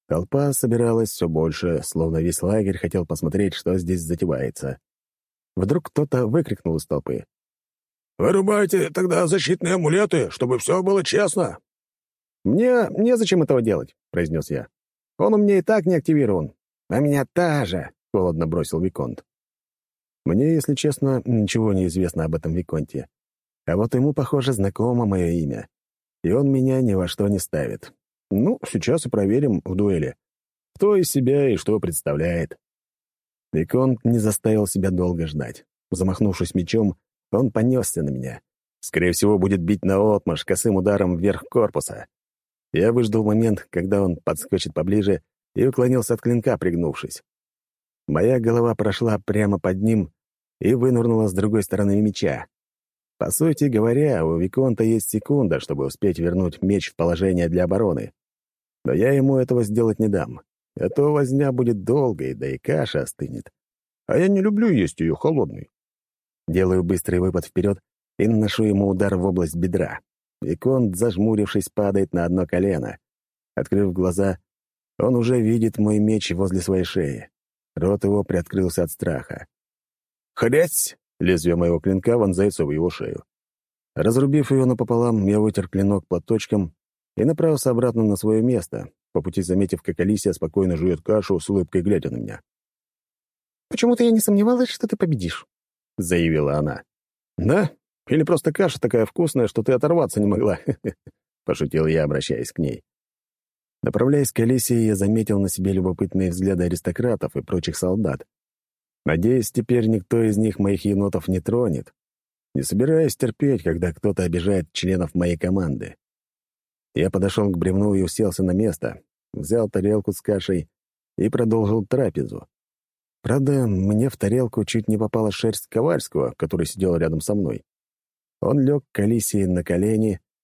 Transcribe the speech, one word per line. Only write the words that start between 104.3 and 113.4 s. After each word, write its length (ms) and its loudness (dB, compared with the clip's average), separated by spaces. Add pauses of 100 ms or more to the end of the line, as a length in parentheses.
к 80 -4
Алисии, 480 2
я 80 2
заметил 460 0
на 80 0
себе 240 -2
любопытные 580 0
взгляды 320 0
аристократов 720 -2
и 80 -4
прочих 340 -4
солдат. 480 -2 (840)
Надеюсь, 420 2
теперь 360 2
никто 360 0
из 140 2
них 220 0
моих 260 0
енотов 440 0
не 120 0
тронет. 540 -2 (600)
Не 80 -2
собираюсь 540 2
терпеть, 460 0